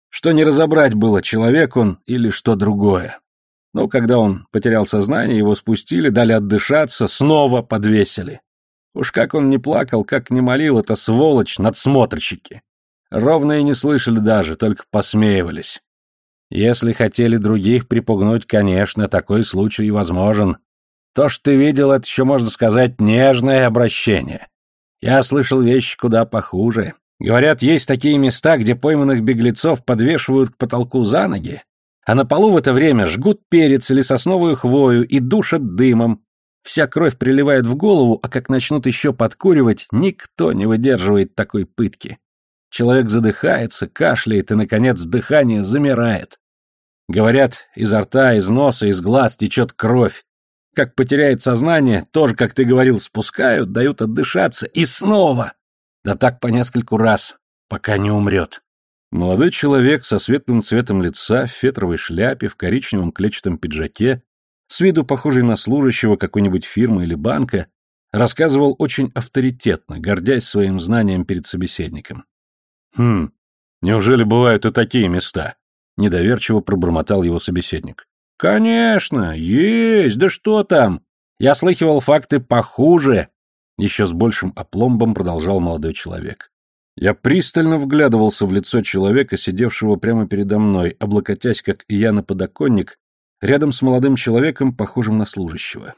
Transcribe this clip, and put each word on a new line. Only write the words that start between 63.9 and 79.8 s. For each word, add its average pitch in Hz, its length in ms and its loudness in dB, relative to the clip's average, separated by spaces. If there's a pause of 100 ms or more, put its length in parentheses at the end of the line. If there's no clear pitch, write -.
с - 120 -10
виду 170 220 2
похожий 131 420 0
на 113 120 2
служащего 117 600 0
какой-нибудь 95 500 -2
фирмы 107 380 0
или 85 100 -4
банка, 110 540 -4 (440)
рассказывал 139 640 2
очень 131 360 -4
авторитетно, 123 840 -4
гордясь 101 460 -2
своим 95 340 0
знанием 95 460 0
перед 90 220 -6
собеседником. 85 800 -8 (680)
«Хм, 107 340 0 (520)
неужели 110 420 2
бывают 113 400 2
и 110 60 2
такие 113 380 0
места?» — 87 480 -6 (420)
недоверчиво 104 640 0
пробормотал 90 640 -2
его 85 160 -2
собеседник. 87 680 -8 (320)
«Конечно, 214 960 0
есть, 170 800 0